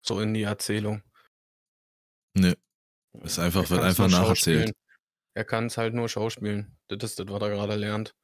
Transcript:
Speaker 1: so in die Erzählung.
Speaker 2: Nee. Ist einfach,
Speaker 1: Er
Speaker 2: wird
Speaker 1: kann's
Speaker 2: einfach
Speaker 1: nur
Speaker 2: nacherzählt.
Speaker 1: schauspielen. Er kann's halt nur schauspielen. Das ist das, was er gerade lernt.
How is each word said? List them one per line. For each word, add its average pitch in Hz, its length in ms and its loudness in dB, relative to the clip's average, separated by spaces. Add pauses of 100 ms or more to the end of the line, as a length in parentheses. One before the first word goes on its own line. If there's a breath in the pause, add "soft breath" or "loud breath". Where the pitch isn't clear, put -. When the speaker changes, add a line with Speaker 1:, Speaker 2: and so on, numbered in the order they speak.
Speaker 1:
so 104 140 -2
in 107 140 -2
die 110 100 -2
Erzählung. 104 580 -4 (1400 soft breath)
Speaker 2:
Nee. 92 160 6 (720)
Ist 82 160 -6
einfach, 87 240 2
Speaker 1:
Er 78 80 -2
Speaker 2:
wird 87 100 4
Speaker 1:
kann's 90 180 2
Speaker 2:
einfach 98 100 6
Speaker 1:
nur 90 100 6
Speaker 2:
nacherzählt. 90 380 4 (100)
Speaker 1:
schauspielen. - 60 -4 (640 soft breath)
Er 107 100 -6
kann's 113 320 -4
halt 113 180 -2
nur 117 140 -2
schauspielen. 104 680 -6 (100)
Das 101 240 -8
ist - 80 -12
das, 98 80 -8
was 101 140 -4
er 104 80 -2
gerade 104 260 -2
lernt. 107 380 -4 (100)